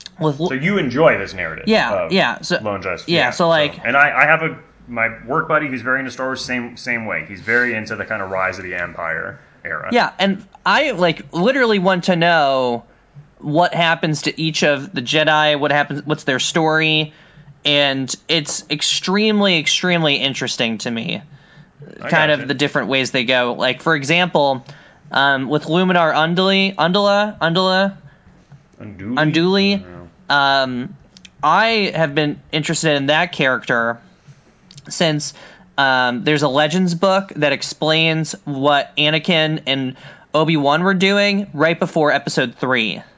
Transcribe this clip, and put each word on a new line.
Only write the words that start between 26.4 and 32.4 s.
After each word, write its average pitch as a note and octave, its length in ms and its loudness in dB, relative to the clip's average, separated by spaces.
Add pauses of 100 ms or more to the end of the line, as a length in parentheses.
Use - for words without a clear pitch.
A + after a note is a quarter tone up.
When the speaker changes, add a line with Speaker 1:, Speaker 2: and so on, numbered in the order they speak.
Speaker 1:
Undula, G3+ 640 2
Undula? F#3+ 580 0 (840)
Speaker 2:
Unduli? G#2 340 -10
Speaker 1:
Unduli. F3 580 2
Speaker 2:
I G3 60 -2
don't - 120 -14 (380)
know. C#3 60 2
Speaker 1:
Um, C3+ 600 0 (480)
I G3+ 500 2
have D#3 220 0
been D3 260 0 (120)